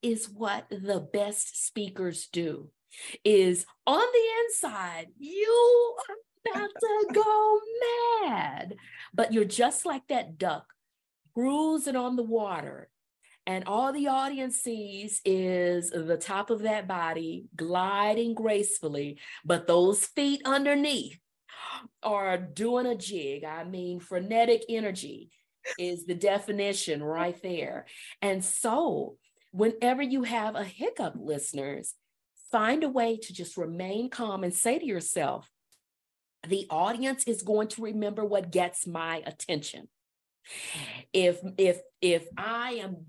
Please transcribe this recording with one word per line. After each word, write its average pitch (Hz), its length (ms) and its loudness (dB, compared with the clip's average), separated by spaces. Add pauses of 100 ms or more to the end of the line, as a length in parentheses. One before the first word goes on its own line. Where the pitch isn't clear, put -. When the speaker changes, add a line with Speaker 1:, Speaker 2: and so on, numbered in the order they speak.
Speaker 1:
is 226 280 -2
what 202 400 -4
the 196 300 -2
best - 680 -4
speakers 190 680 -4
do, 160 380 -4 (520)
is 190 420 6 (220)
on 294 140 6
the 466 420 4
inside, 185 640 -4 (100)
you 466 760 6 (140)
are - 440 -8
about 403 240 -4
to 427 320 2
Speaker 2:
<laughs> - 40 -2
Speaker 1:
go 427 460 6 (680)
mad, 175 500 -4 (380)
but 226 180 2
you're 220 140 4
just 240 400 2
like 285 240 -4
that 180 280 -4
duck 165 280 -2 (680)
cruising 285 600 0
on 247 220 -2
the 240 60 2
water. 180 680 -4 (580)
And 185 180 -2
all 240 260 2
the 285 160 0
audience 269 500 0
sees 208 680 -6
is 180 640 2
the 165 280 0
top 196 320 -2
of 220 140 0
that 214 220 0
body 165 600 -4 (100)
gliding 202 800 2
gracefully, 202 840 -2 (240)
but 170 240 2
those 180 380 6
feet 285 400 0
underneath 277 720 2 (880)
are 196 340 2
doing 214 480 0
a 240 100 0
jig. 156 480 -6
I 160 200 -8
mean, 180 360 -6
frenetic 226 680 2
energy 202 640 -6 (480)
is 175 260 -6
the 180 80 -2
definition 196 920 0
right 170 380 -4
there. 165 460 -6 (340)
And 190 240 0
so 226 720 0 (340)
whenever 233 520 2
you 262 200 0
have 220 320 -2
a 208 80 -4
hiccup, 214 540 -6
listeners, 143 800 -6 (560)
find 240 320 2
a 294 60 0
way 233 280 0
to 220 160 -12
just 180 240 -12
remain 185 540 -4
calm 196 320 -4
and 180 100 -2
say 240 240 2
to 349 80 -6
yourself, 170 640 -2 (960)
"The 196 220 -2
audience 233 540 0
is 214 180 -2
going 214 280 0
to 226 140 -12
remember 214 400 -4
what 196 280 0
gets 175 340 0
my 165 400 -6
attention." - 600 -8 (1300)
If, 180 260 6 (200)
if, 180 200 6 (220)
if 170 240 4 (100)
I 233 360 -4 (120)
am 175 240 -10